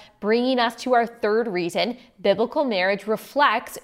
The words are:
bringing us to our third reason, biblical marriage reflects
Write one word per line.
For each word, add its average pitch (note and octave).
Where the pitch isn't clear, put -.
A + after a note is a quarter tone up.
bringing A#3+
us A#3
to B3
our A#3
third A3+
reason, F3+
biblical A3
marriage G3
reflects A#3+